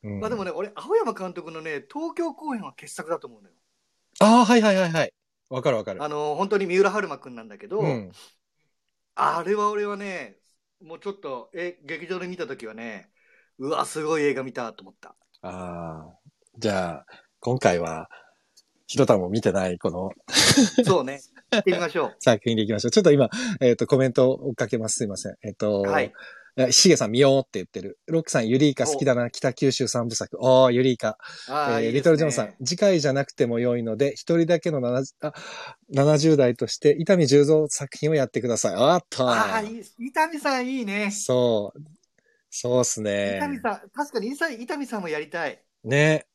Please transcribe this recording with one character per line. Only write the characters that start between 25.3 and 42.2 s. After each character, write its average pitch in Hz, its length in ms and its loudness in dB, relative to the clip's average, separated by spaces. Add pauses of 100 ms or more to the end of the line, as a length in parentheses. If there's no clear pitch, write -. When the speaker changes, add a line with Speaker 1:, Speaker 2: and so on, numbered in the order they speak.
Speaker 1:
え 107 80 -10
っ 95 40 -12
と、 104 280 0
Speaker 2:
は 101 180 2
い。 104 120 -4 (440)
Speaker 1:
え、 127 160 2
し 190 160 6
げ 160 80 8
さ 127 100 0
ん 104 60 -4
見 123 80 2
よ 139 160 6
う - 40 4
っ - 40 -2
て - 100 -20
言 95 100 -6
っ - 20 -20
て - 140 -12
る。 92 280 -14
ロ 165 100 0
ッ 160 60 -2
ク - 80 -12
さ 143 80 2
ん、 110 80 -2
ユ 127 100 4
リ 147 120 6
イ 135 40 -2
カ 131 100 0
好 147 120 -2
き 139 80 -2
だ 131 100 4
な。 120 80 -2
Speaker 2:
は 120 60 -4
い。 - 20 -10
Speaker 1:
北 - 220 -4
九 139 180 2
州 123 160 -2
三 120 220 -4
部 113 80 -6
作。 - 260 -8
あ 131 240 6
あ、 127 60 6
ユ 123 100 2
リ 127 120 2
イ - 40 -12
カ。 110 180 -4 (320)
Speaker 2:
あ 139 260 -2
あ、 113 60 0
Speaker 1:
え 113 40 0
ー、 - 20 0
Speaker 2:
い 113 40 -2
い - 20 -4
で - 0 -
す - 0 -
ね。 - 0 -
Speaker 1:
リ 135 100 0
ト 170 80 4
ル 160 60 6
ジ 151 80 2
ョ - 20 0
ン 143 60 -2
さ 135 100 -2
ん、 104 120 -8 (100)
次 151 120 -4
回 190 240 4
じ 143 60 -2
ゃ 135 60 2
な 139 120 0
く - 60 -18
て - 160 0
も 117 140 -2
良 120 160 0
い 120 80 -4
の 110 120 -4
で、 139 200 0
一 - 200 -2
人 165 100 2
だ 170 120 2
け 170 140 -4
の 143 80 -2
七 123 240 -2
十、 - 160 -18
あ、 151 140 -8 (540)
七 143 300 4
十 156 180 6
代 123 200 4
と 120 100 -4
し - 120 -8
て、 147 200 4
伊 165 60 -2
丹 180 220 4
十 143 180 6
三 156 240 4
作 - 280 -8
品 151 140 -2
を 160 60 0
や 139 80 2
っ 117 40 -8
て - 120 -4
く 120 80 -4
だ 117 80 0
さ 107 160 -2
い。 - 20 -6
あ 135 220 4
っ 175 120 -2
た。 - 200 -4
Speaker 2:
あ 208 260 0
あ、 220 80 -2
い 208 100 -8
い、 226 100 -12 (180)
伊 247 120 -10
丹 320 280 0
さ 269 180 -2
ん 247 80 -4
い 262 160 -6
い - 20 -6
ね。 202 280 -4
Speaker 1:
そ 120 640 0
う。 - 40 -20 (720)